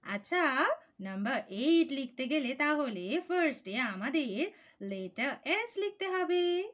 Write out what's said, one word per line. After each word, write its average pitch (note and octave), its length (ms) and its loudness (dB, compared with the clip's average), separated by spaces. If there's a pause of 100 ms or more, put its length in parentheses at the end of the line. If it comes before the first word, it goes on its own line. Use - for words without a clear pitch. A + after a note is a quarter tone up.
আচ্ছা, D4+ 400 -2 (640)
নাম্বার G3+ 300 -2 (260)
এইট E4 240 6 (120)
লিখতে B3+ 320 -6
গেলে C#4 200 2 (120)
তাহলে C#4 420 0 (220)
ফার্স্টে D#4+ 460 0 (200)
আমাদের A#3+ 420 0 (540)
লেটার G3 440 -4 (220)
এস A4 160 -2 (120)
লিখতে G4 220 -4 (100)
হবে, F4+ 280 2 (300)